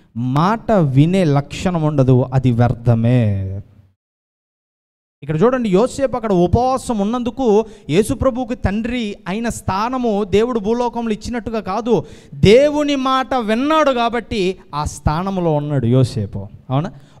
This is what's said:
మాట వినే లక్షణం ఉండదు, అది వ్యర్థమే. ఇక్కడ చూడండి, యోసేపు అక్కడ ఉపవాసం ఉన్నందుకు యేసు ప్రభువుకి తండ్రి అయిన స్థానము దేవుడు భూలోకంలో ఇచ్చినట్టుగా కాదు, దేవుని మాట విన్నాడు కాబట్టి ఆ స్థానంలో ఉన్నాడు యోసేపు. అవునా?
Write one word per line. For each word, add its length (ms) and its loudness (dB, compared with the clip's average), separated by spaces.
మాట 540 0
వినే 520 4
లక్షణం 580 0
ఉండదు, 520 4
అది 180 2
వ్యర్థమే. 1040 2
ఇక్కడ 200 -2
చూడండి, 260 2
యోసేపు 460 0
అక్కడ 180 -2
ఉపవాసం 680 2
ఉన్నందుకు 680 0
యేసు 240 0
ప్రభువుకి 420 -2
తండ్రి 600 -4
అయిన 220 -6
స్థానము 760 -4
దేవుడు 360 0
భూలోకంలో 540 -4
ఇచ్చినట్టుగా 460 -8
కాదు, 460 -2
దేవుని 600 4
మాట 380 -2
విన్నాడు 580 0
కాబట్టి 680 -4
ఆ 80 -4
స్థానంలో 720 -2
ఉన్నాడు 320 -2
యోసేపు. 600 0
అవునా? 240 -4